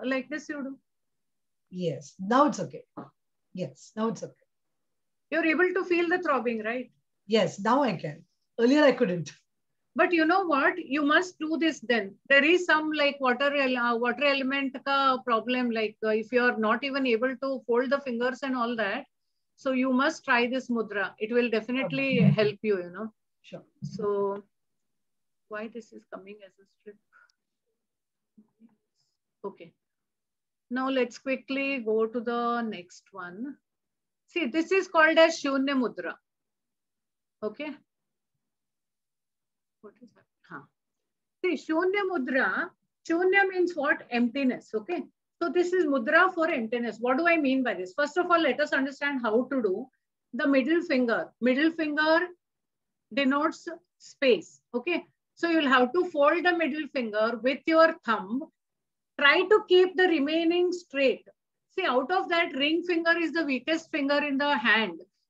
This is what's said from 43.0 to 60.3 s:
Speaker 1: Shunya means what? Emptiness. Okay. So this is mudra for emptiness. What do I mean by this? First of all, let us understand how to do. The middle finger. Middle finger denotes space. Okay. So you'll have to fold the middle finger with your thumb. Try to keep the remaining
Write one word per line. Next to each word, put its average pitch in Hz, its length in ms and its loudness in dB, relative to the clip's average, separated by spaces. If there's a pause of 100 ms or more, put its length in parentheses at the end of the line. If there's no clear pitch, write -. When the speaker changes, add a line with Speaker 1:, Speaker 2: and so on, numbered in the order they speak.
Speaker 1:
Shunya 370 400 2
means 359 280 -2
what? 294 340 -2
Emptiness. 240 640 -2
Okay. 285 300 -6 (360)
So 339 100 -2
this 349 220 2
is 359 140 2
mudra 302 480 2
for 330 160 0
emptiness. 233 500 -4
What 254 200 0
do 339 80 2
I 339 100 4
mean 269 240 2
by 233 140 -2
this? 180 200 -10
First 294 220 -2
of 359 140 2
all, 339 100 4
let 262 180 0
us 302 140 0
understand 277 480 -2
how 233 220 2
to 262 180 -2
do. 208 260 -2 (460)
The 285 140 -2
middle 277 340 2
finger. 247 480 0 (120)
Middle 262 320 2
finger 311 480 2 (920)
denotes 277 540 0 (320)
space. - 600 0 (140)
Okay. 294 320 -4 (300)
So 339 140 -4
you'll 311 200 2
have 254 240 4
to 359 160 0
fold 302 340 2
the 349 140 2
middle 302 340 -4
finger 226 520 -2
with 269 240 0
your 320 260 6 (100)
thumb. 220 460 -4 (680)
Try 294 260 6
to 415 260 4
keep 370 260 6
the 370 140 4
remaining 330 640 2